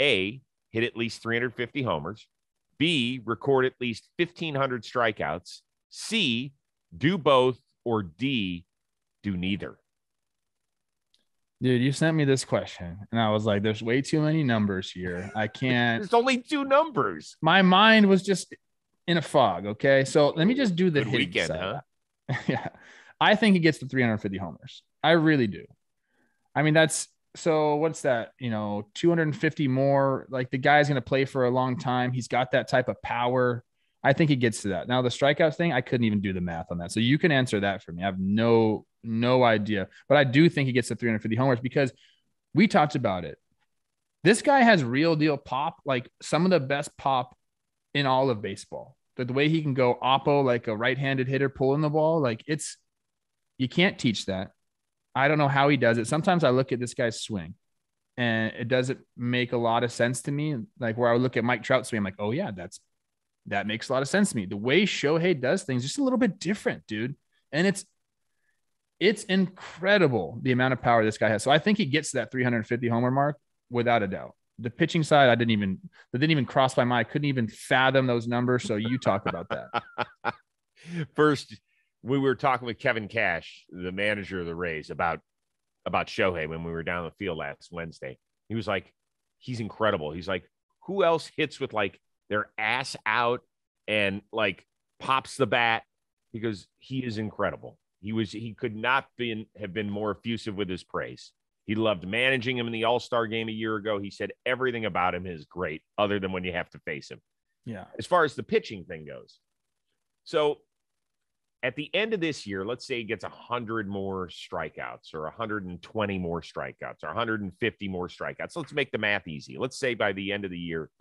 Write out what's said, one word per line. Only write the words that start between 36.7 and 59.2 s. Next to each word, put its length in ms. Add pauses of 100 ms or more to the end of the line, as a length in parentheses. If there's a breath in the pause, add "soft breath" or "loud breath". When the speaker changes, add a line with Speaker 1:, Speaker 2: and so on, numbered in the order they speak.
Speaker 2:
that. 140
So 80
you 180
can 140
answer 300
that 200
for 100
me. 120
I 20
have 140
no, 680 (180)
no 400
idea. 440 (200 soft breath)
But 120
I 40
do 240
think 200
he 60
gets 160
to 60
three 140
hundred 140
fifty 120
homers 240
because 320 (600 soft breath)
we 140
talked 260
about 320
it. 140 (840)
This 200
guy 180
has 220
real 320
deal 220
pop, 480
like, 220 (140)
some 240
of 60
the 80
best 400
pop 360 (600)
in 100
all 240
of 140
baseball. 520 (200)
The, 100
the 80
way 160
he 140
can 100
go 300
oppo, 420
like 220
a 100
right-handed 500
hitter 220
pulling 320
the 80
ball, 320
like, 240
it's, 320 (800)
you 100
can't 300
teach 300
that. 240 (640)
I 120
don't 120
know 80
how 220
he 80
does 200
it. 80
Sometimes 380
I 80
look 200
at 80
this 140
guy's 300
swing 320 (640)
and 360
it 140
doesn't 320 (180)
make 360